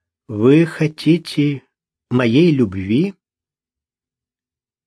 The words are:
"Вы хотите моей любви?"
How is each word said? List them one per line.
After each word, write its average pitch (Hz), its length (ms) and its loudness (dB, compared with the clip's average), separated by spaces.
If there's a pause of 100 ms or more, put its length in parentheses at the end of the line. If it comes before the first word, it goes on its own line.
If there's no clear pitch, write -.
(280)
"Вы 127 360 2
хотите 156 1000 -4 (480)
моей 127 400 2
любви?" 120 640 -2 (1700)